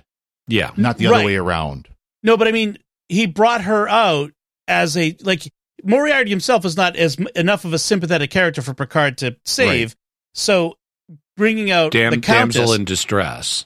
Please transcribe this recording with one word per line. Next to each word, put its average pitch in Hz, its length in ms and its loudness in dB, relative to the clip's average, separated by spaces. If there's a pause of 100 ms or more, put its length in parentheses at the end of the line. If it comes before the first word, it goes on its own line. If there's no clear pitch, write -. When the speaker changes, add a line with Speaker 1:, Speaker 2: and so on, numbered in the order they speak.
(480)
Speaker 1:
Yeah. 104 300 0
Speaker 2:
Not 117 220 0
the - 80 2
other 233 80 6
Speaker 3:
Right. 220 100 2
Speaker 2:
way 101 100 0
around. 80 520 -4 (340)
Speaker 3:
No, 220 160 4
but 226 100 2
I 220 40 0
mean, 220 260 -4 (320)
he 208 160 0
brought 220 360 0
her 208 280 0
out 170 420 2 (360)
as 170 280 0
a, 165 280 0
like, 185 280 -4 (320)
Moriarty 269 460 2
himself 202 360 0
is 170 120 -4
not 180 180 2
as 165 240 0
m-, - 160 -4
enough 185 300 0
of 165 80 -6
a 160 60 -2
sympathetic 170 500 0
character 170 320 0
for 127 140 -8
Picard 143 440 -2
to 127 160 -6 (100)
save. 135 440 0
Speaker 2:
Right. - 60 -16 (400)
Speaker 3:
So 175 400 0 (640)
bringing 214 320 0
out 165 220 2
Speaker 1:
Dam-, 117 200 2
Speaker 3:
the 120 80 0
Countess 120 380 2
Speaker 1:
damsel 117 180 2
in 104 100 -2
distress. 92 800 -4